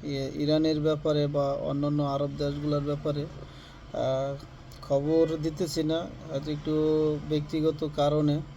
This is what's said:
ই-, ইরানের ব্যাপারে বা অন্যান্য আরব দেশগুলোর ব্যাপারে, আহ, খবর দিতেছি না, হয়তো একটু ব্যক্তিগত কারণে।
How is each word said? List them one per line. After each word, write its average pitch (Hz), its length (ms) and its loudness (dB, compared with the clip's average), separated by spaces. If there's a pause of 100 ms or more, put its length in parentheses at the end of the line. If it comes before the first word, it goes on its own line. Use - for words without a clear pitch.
ই-, 135 300 -4
ইরানের 151 440 4
ব্যাপারে 151 480 2
বা 143 260 0
অন্যান্য 143 500 0
আরব 143 340 0
দেশগুলোর 147 440 0
ব্যাপারে, 147 440 -2
আহ, - 1080 -4 (460)
খবর 156 640 4
দিতেছি 160 400 -2
না, 160 240 0 (220)
হয়তো 147 220 -4
একটু 151 220 -2 (560)
ব্যক্তিগত 156 680 0
কারণে। 147 440 4 (160)